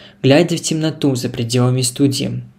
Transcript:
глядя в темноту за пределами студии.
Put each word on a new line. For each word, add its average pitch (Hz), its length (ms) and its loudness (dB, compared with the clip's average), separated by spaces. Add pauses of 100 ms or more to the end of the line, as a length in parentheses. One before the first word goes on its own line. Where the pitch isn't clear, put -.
(220)
глядя 160 340 4
в - 40 -8
темноту 156 540 -2
за 123 140 -4
пределами 123 540 0
студии. 123 600 -2 (160)